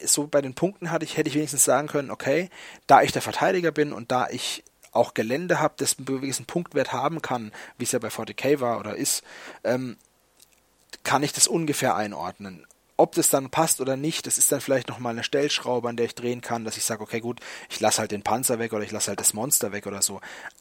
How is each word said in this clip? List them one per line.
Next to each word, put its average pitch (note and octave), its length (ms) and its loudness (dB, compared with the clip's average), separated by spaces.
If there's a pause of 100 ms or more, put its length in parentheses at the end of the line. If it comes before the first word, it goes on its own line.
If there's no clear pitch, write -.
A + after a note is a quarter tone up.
so D3 220 2
bei D3 160 4
den C3 140 -6
Punkten F3 340 -2
hatte D#3+ 160 -2
ich, - 100 -8
hätte D#3 140 2
ich C#3 60 -4
wenigstens D3 280 2
sagen C#3+ 260 4
können, C#3+ 200 -2
okay, D3 400 0 (380)
da C3 160 12
ich - 80 2
der C3 100 0
Verteidiger E3+ 500 2
bin D3 220 0
und A#2 180 -6
da B2+ 160 2
ich - 360 -6 (280)
auch A#2 220 4
Gelände C#3+ 460 -2
hab, D3+ 180 0
das - 220 -2
einen C3 80 -10
gewissen C3+ 400 -4
Punktwert C#3+ 440 -2
haben C#3+ 300 -2
kann, A#2 300 -4 (260)
wie B2 60 -4
es A2+ 80 -2
ja B2+ 80 2
bei A2 100 -6
forty G#2+ 240 -8
K C#3+ 260 2
war A#2 200 0
oder G2+ 160 -6
ist, - 260 -2 (420)
ähm, B2+ 320 -2 (1080)
kann C3+ 180 2
ich C#3+ 120 -2
das - 140 4
ungefähr C#3+ 480 2
einordnen. F#2 720 -8 (320)
Ob D#3+ 180 4
das E3 140 4
dann C3+ 200 2
passt - 300 2
oder C3 160 0
nicht, C#3+ 320 -4
das B2 100 0
ist - 140 4
dann C#3 80 2
vielleicht C3 300 0
nochmal A#2 240 -6
eine A2+ 100 -6
Stellschraube, B2+ 640 0
an A#2+ 80 -4
der A#2 100 2
ich A#2 100 -6
drehen A#2+ 260 -4
kann, A#2 240 -4
dass A2 100 -6
ich - 80 -4
sag, A2 160 -2
okay, A2 220 -4
gut, A#2 180 -6 (300)
ich - 100 -8
lass G#2+ 180 4
halt G#2+ 140 -2
den G2+ 120 -6
Panzer A#2 360 0
weg A2+ 140 -2
oder G#2 100 -2
ich G#2 80 -8
lass G#2 160 -2
halt G2+ 140 -4
das - 120 4
Monster A2+ 380 0
weg G2+ 160 -6
oder G2 140 -4
so. F#2+ 180 -2 (420)